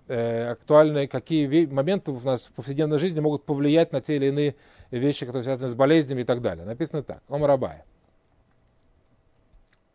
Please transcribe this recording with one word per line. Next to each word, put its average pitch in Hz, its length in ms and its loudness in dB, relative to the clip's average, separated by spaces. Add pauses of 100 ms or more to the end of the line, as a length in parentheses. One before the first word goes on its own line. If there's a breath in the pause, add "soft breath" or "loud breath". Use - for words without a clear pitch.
э, 117 460 -4
актуальны, 151 520 4
какие 147 400 -2
ве-, 156 220 2
моменты 147 440 -2
в 123 140 -8
нас 127 220 -2
в - 60 -20
повседневной 143 440 -2
жизни 160 220 -2
могут 147 260 0
повлиять 147 460 2
на 139 100 -4
те 151 140 -4
или 139 100 0
иные 143 300 0 (340 soft breath)
вещи, 139 340 -2
которые 123 200 -6
связаны 127 260 -4
с 117 60 -6
болезнями 139 460 2
и - 20 -6
так 120 180 -2
далее. 87 240 -4
Написано 135 380 -6
так. - 260 -14
Омар 143 220 0
Абая. 110 340 -2 (2000)